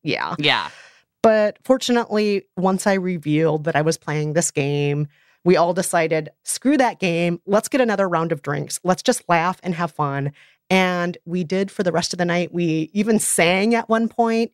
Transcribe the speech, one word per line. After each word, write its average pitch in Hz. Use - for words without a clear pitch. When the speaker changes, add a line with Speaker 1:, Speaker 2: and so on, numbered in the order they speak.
Speaker 1:
Yeah. 85
Speaker 2:
Yeah. 120
Speaker 1:
But 214
fortunately, 214
once 190
I 196
revealed 156
that 160
I 151
was 156
playing 151
this 165
game, 143
we 175
all 170
decided, 165
"Screw -
that 233
game. 170
Let's 202
get 285
another 202
round 165
of 147
drinks. 143
Let's 180
just -
laugh 175
and 180
have 170
fun." 139
And 180
we 175
did 190
for -
the 175
rest 170
of 180
the 175
night. 175
We 160
even 214
sang 190
at 226
one 220
point. 226